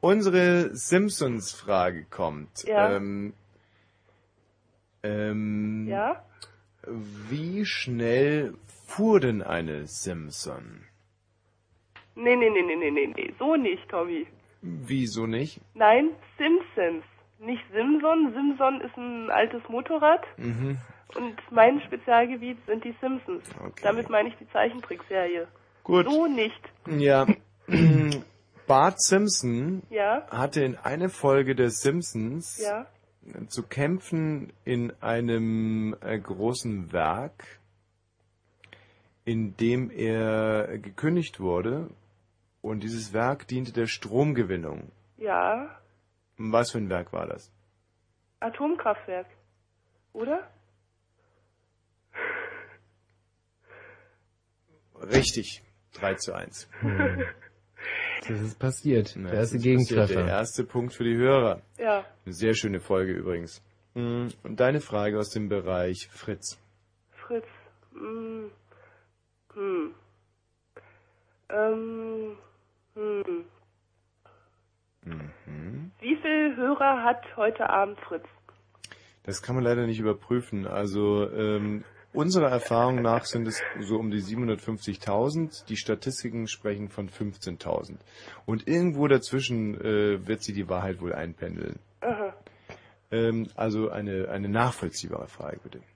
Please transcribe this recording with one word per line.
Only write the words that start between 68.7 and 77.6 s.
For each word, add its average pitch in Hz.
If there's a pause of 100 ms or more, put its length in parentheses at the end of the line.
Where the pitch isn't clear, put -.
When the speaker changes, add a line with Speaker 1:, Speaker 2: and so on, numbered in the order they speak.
Speaker 2:
hm. 185 (1500)
Ähm, 220 (580)
hm. 196 (1600)
Speaker 1:
Mhm. 80 (100)
Speaker 2:
Wie 254
viel 302
Hörer 269
hat 240 (120)
heute 220